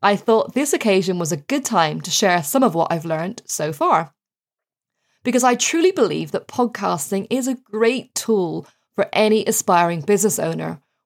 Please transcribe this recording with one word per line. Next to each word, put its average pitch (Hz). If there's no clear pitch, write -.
I 202
thought 220
this 277
occasion 190
was 165
a 165
good 277
time 160
to 180
share 175
some 262
of 202
what 165
I've 165
learned 165
so 156
far. 170
Because 247
I 247
truly 330
believe 165
that -
podcasting 196
is 254
a 269
great 226
tool 170
for 196
any 214
aspiring 170
business 202
owner 160